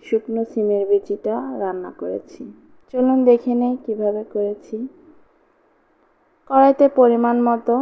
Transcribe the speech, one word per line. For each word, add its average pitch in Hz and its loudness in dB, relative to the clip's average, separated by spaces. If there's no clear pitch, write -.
শুকনো 226 -4
শিমের 208 -2
বিচিটা 202 -2
রান্না 185 -8
করেছি। 185 -12
চলুন 254 2
দেখে 240 2
নেই 247 -2
কিভাবে 214 -4
করেছি। 208 -6
কড়াইতে 269 4
পরিমাণ 240 4
মতো 233 -2